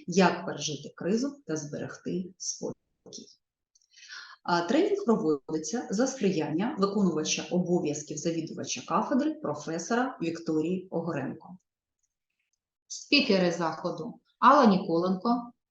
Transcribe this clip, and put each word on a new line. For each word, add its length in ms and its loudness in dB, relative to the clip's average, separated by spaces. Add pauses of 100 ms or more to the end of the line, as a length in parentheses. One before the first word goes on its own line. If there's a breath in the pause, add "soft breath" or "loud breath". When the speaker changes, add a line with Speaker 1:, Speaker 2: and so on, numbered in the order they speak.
Speaker 1:
«Як 400 4
пережити 500 -6
кризу 400 -2 (100)
та 100 -4
зберегти 800 -6
спокій». 880 -10 (1160 loud breath)
А, 180 0
тренінг 440 2
проводиться 880 0
за 160 0
сприяння 720 -2
виконувача 720 0
обов'язків 680 0
завідувача 720 -4
кафедри 460 0
професора 880 -4
Вікторії 680 -2
Огоренко. 680 -6 (1300)
Speaker 2:
Спікери 680 2
заходу: 600 -4 (240)
Алла 280 8
Ніколенко, 880 2 (180)